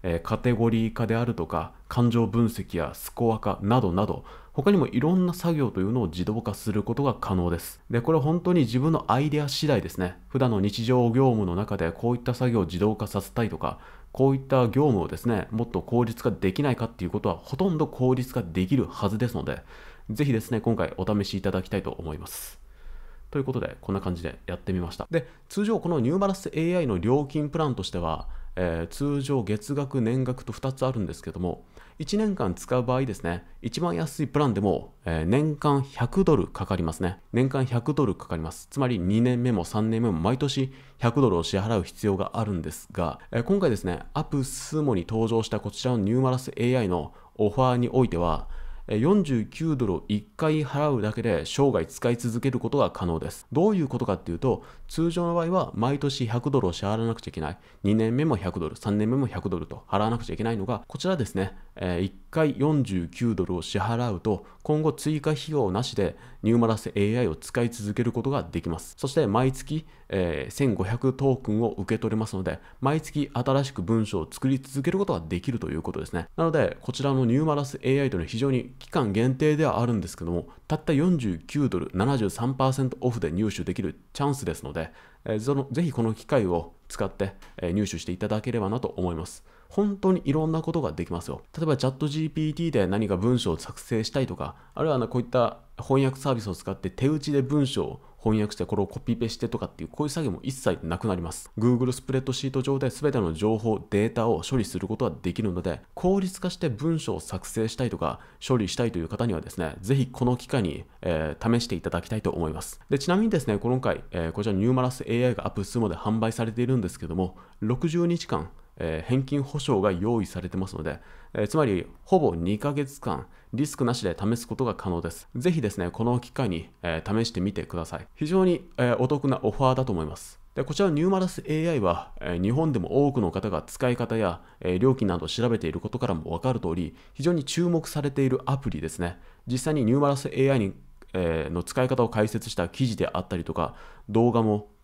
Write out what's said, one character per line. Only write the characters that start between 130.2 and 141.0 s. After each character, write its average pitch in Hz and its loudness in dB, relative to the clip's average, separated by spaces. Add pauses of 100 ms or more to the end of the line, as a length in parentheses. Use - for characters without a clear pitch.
で、 135 -2
こ 151 -8
ち 202 2
ら 196 6
の 151 2
ニ 151 2
ュ 180 4
ー - 4
マ 190 2
ラ 185 0
ス - -8
エ 156 0
ー 170 2
ア - 0
イ 131 2
は、 87 2
え - -4
ー、 87 0
日 101 4
本 151 2
で 113 2
も 131 4
多 135 0
く 131 2
の 87 2
方 98 -2
が 80 -2
使 - -2
い 123 2
方 117 -2
や、 92 0 (180)
え 90 0
ー、 - 2
料 127 6
金 113 0
な 87 2
ど 87 -4
を 85 -6
調 117 0
べ 113 2
て 82 -2
い - -4
る 87 -4
こ 104 -8
と - -6
か 123 -2
ら 95 0
も 80 -6
分 85 -4
か 131 0
る 113 0
通 85 -2
り、 85 -6 (160)
非 135 -8
常 170 4
に 151 0
注 175 0
目 165 0
さ 151 -4
れ 139 0
て 139 2
い 131 4
る 127 0
ア 135 2
プ 120 -4
リ 76 -6
で 80 -4
す - -12
ね。 87 -4 (280)
実 123 0
際 156 0
に 139 2
ニ 113 6
ュ 139 6
ー - 4
マ 143 4
ラ 139 2
ス 135 -6
エ - -4
ー 135 4
ア 135 4
イ - 4
に、 98 0 (400)